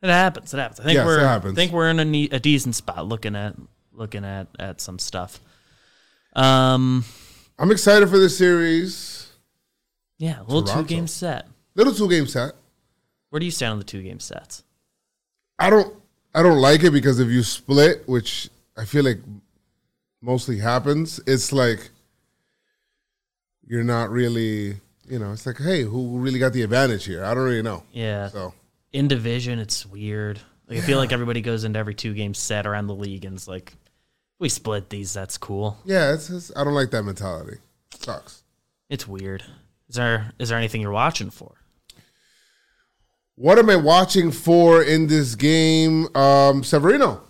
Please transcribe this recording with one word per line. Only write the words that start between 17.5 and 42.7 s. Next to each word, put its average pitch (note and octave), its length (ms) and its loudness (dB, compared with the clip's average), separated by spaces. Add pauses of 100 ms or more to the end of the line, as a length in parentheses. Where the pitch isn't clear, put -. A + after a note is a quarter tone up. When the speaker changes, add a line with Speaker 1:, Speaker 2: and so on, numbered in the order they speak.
Speaker 2:
which - 420 -4 (280)
I A2+ 80 -10
feel C#3+ 180 0
like B2 160 0 (1000)
mostly B2 380 -4
happens, C#3 680 -2
it's C3 240 0
like A#2+ 380 0 (1800)
you're A#2 160 -4
not A#2 260 -2
really, A2 680 -2 (320)
you B2+ 100 -8
know, G2+ 140 -8
it's A2 120 -12
like, B2 120 -8
hey, D#3+ 260 -2
who B2 360 -6
really B2+ 200 -2
got B2+ 140 0
the B2 80 -2
advantage A#2 420 0
here? F#2+ 220 -10
I G#2+ 80 -2
don't B2+ 100 -2
really B2 180 -2
know. G#2 300 -8
Speaker 1:
Yeah. G#2+ 380 -8
Speaker 2:
So. G2 240 -12 (380)
Speaker 1:
In C#3 160 -2
division, A#2+ 520 -4
it's - 260 -8
weird. G#2 540 -8 (280)
Like, A#2 120 -8
I - 20 -6
feel C#3 140 0
Speaker 2:
Yeah. C3+ 60 2
Speaker 1:
like B2+ 100 -2
everybody A#2+ 300 -4
goes A2+ 220 -4
into G#2+ 140 -4
every G#2+ 160 -6
two-game G#2 400 -8
set G#2 320 -6
around G#2 220 -4
the G2+ 80 -8
league G2 280 -12
and F#2+ 120 -14
it's F#2 120 -18
like, F#2 260 -16 (680)
"We D#3 100 -2
split G#2 400 -6
these, G2+ 240 -12
that's F#2+ 240 -12
cool." G#2 480 -8
Speaker 2:
Yeah, F3+ 300 0
it's, D#3 160 -12
it's, F3+ 240 -12
I C#3 80 -4
don't C#3+ 100 -2
like C3+ 160 0
that A2 140 -4
mentality. F#2 540 -10 (420)
Sucks. - 420 -16 (480)
Speaker 1:
It's - 180 -10
weird. F#2+ 360 -12 (460)
Is A#2 60 -14
there, A2+ 440 -2
is A#2+ 100 -6
there A#2 80 -2
anything A2+ 240 -4
you're G#2 80 -6
watching A2+ 400 -2
for? - 240 -20 (1800)